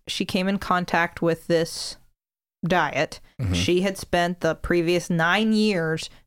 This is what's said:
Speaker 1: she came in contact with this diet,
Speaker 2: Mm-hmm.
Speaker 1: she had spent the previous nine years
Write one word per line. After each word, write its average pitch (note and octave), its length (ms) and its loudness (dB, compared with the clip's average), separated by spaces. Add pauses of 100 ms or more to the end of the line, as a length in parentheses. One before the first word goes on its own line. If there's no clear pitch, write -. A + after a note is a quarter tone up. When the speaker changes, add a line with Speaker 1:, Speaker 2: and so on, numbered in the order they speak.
Speaker 1:
she - 200 -4
came F#3 200 -2
in G3 120 0
contact F3 640 0
with E3 240 0
this - 500 -2 (680)
diet, D#3 540 0 (200)
Speaker 2:
Mm-hmm. G2 140 -2
Speaker 1:
she F3 260 2
had F#3+ 160 0
spent F3 440 -2
the D#3+ 160 0
previous F3 520 0
nine F3+ 460 2
years F3 560 0 (160)